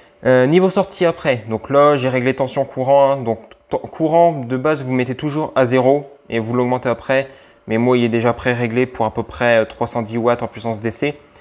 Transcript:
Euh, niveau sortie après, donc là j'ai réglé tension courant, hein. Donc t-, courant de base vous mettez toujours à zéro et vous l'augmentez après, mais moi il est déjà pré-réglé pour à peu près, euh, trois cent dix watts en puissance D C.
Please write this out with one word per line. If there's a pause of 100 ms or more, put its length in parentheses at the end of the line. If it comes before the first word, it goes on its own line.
(260)
Euh,
niveau
sortie
après,
donc
là
j'ai
réglé
tension
courant,
hein.
Donc (320)
t-, (120)
courant
de
base
vous
mettez
toujours
à
zéro (180)
et
vous
l'augmentez
après, (380)
mais
moi
il
est
déjà
pré-réglé
pour
à
peu
près,
euh,
trois
cent
dix
watts
en
puissance
D
C. (220)